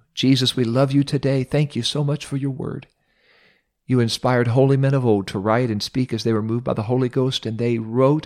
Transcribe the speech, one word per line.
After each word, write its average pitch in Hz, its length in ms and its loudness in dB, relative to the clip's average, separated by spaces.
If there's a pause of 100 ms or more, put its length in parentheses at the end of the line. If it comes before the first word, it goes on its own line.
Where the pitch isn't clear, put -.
(140)
Jesus, 127 440 2
we 123 80 2
love 131 260 2
you 139 120 2
today. 135 420 -2
Thank 147 300 -2
you 117 80 -4
so 147 200 -2
much 147 220 -4
for 139 100 -8
your 139 160 -4
word. - 360 -10 (1000)
You 127 140 2
inspired 120 480 2
holy 135 300 4
men 135 160 2
of 131 120 2
old 104 220 2
to 107 120 -6
write 113 300 0
and 104 140 -2
speak 127 300 -4
as 110 100 -4
they 113 80 0
were 107 100 0
moved 117 220 -4
by 127 100 -2
the 113 100 -4
Holy 123 260 0
Ghost, 131 360 -2
and 110 120 -6
they 117 220 0
wrote 131 460 0